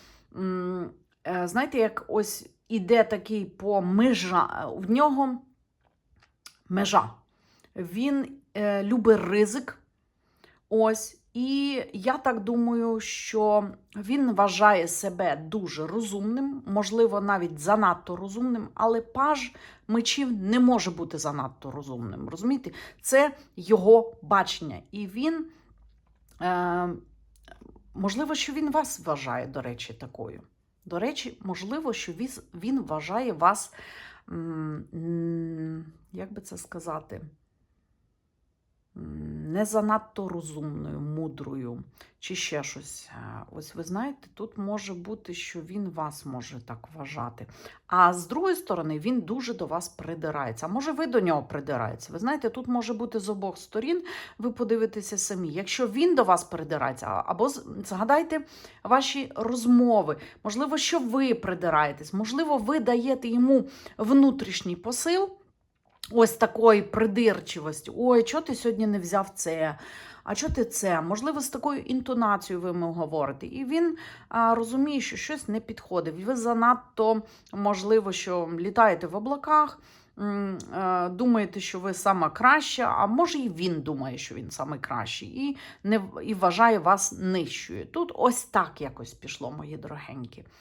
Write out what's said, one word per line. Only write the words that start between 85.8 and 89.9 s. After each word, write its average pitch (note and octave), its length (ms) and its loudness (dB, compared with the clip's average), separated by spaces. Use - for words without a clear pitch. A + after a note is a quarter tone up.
не G#3 160 2
в-, F#3+ 240 -10
і G#3+ 100 -4
вважає F#3+ 460 6
вас F#3 320 4
нижчою. D#3+ 720 -4
Тут - 300 -6
ось - 280 2
так - 380 -2
якось B2+ 320 -12
пішло, C#3 380 -12
мої D3+ 260 -12
дорогенькі. C#3+ 680 -14